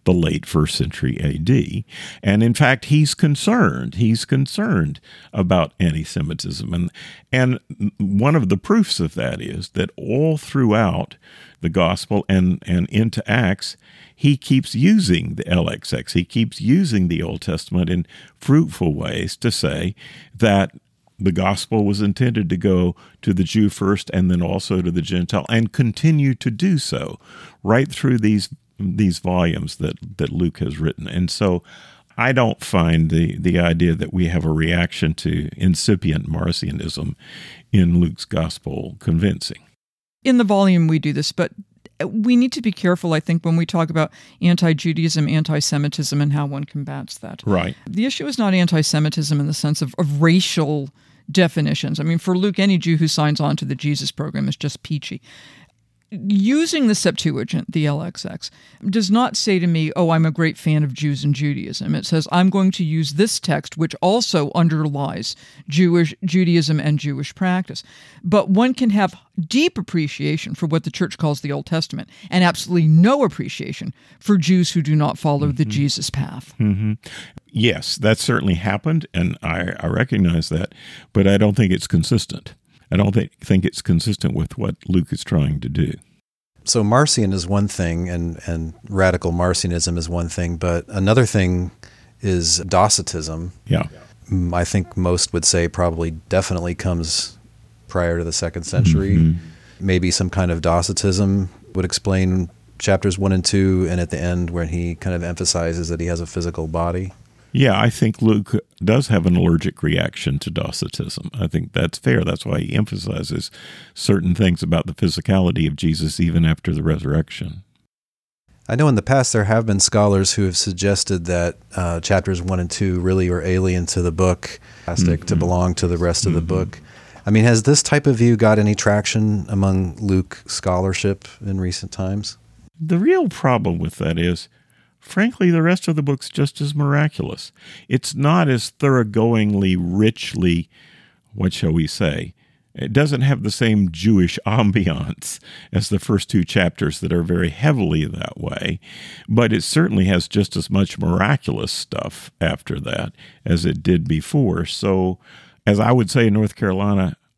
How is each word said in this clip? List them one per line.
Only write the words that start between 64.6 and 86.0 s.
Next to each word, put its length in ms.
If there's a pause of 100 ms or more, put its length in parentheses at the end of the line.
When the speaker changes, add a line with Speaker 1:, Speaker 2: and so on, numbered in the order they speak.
Speaker 2:
Jewish, 520
Judaism 560
and 200
Jewish 360
practice." 480 (400)
But 280
one 240
can 160
have 240 (340)
deep 300
appreciation 760
for 120
what 180
the 60
church 260
calls 240
the 100
Old 140
Testament 460 (180)
and 160
absolutely 440
no 360
appreciation 680 (260)
for 160
Jews 360
who 100
do 120
not 220
follow 300
the 160
Speaker 1:
Mm-hmm. 80
Speaker 2:
Jesus 400
path. 500
Speaker 1:
Mm-hmm. 320 (540)
Yes, 500
that 220
certainly 380
happened, 580
and 280
I, 380
I 60
recognize 640
that, 240 (400)
but 120
I 120
don't 180
think 160
it's 140
consistent. 680 (380)
I 60
don't 180
thi-, 160 (100)
think 240
it's 160
consistent 540
with 240
what 160 (120)
Luke 280
is 100
trying 360
to 100
do. 240 (680)